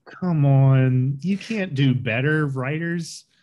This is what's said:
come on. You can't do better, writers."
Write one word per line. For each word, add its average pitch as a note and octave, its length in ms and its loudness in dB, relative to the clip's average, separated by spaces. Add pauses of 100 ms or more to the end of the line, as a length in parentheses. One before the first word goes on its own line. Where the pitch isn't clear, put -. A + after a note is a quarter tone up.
come E3 400 -2
on. C3+ 760 4
You F#3+ 180 -2
can't F#3+ 340 -6
do C3+ 220 2
better, B2+ 500 -2
writers." D#3 800 -8 (180)